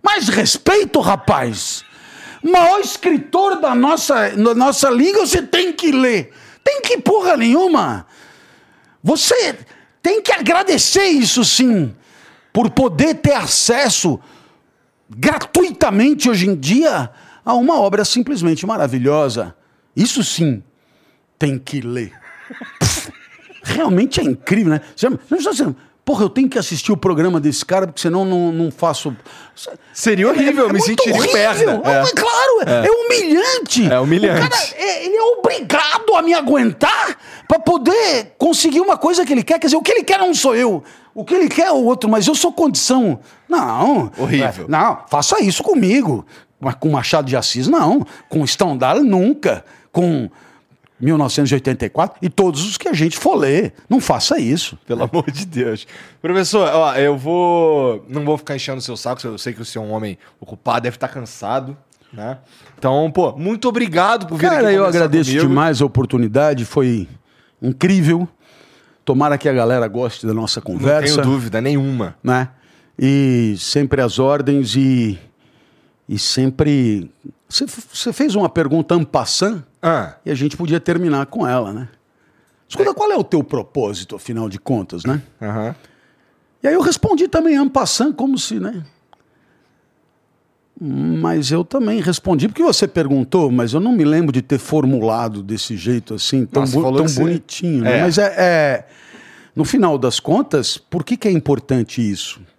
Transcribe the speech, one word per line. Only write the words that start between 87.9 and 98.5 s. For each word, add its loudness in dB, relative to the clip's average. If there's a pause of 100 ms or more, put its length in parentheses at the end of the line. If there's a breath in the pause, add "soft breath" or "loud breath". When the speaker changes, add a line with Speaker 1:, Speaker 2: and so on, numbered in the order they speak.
Speaker 1:
como -2
se, -6
né? -8 (2000)
Mas -2
eu 0
também -2
respondi, 0
porque -4
você 2
perguntou, 0
mas 0
eu 0
não 0
me 2
lembro 2
de 0
ter -2
formulado -2
desse -8
jeito -4
assim, -2
tão 0
Speaker 2:
Não, -2
você -4
Speaker 1:
bu-, 2
Speaker 2:
falou 0
Speaker 1:
tão 2
Speaker 2:
que -2
você -4
Speaker 1:
bonitinho, -4
né? 2
Speaker 2:
É. 2
Speaker 1:
Mas 2
é, 0
é, 2 (720 loud breath)